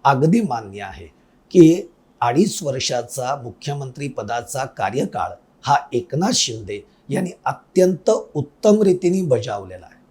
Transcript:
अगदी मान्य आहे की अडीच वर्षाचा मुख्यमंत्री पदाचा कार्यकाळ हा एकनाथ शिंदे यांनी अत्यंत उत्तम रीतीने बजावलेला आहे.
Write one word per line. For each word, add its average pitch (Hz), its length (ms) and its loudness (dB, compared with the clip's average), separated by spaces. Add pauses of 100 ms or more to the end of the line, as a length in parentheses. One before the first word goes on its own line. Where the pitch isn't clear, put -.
अगदी 143 360 4
मान्य 110 420 -6
आहे 95 240 -14 (440)
की 175 400 6 (300)
अडीच 143 420 0
वर्षाचा 127 800 -4
मुख्यमंत्री 139 640 -10
पदाचा 120 560 -6
कार्यकाळ 101 640 -4 (320)
हा 143 140 2 (160)
एकनाथ 147 420 -2
शिंदे 107 460 -6 (280)
यांनी 185 220 -4 (140)
अत्यंत 185 680 0 (240)
उत्तम 208 480 2
रीतीने 185 400 4
बजावलेला 104 640 -2
आहे. - 240 -20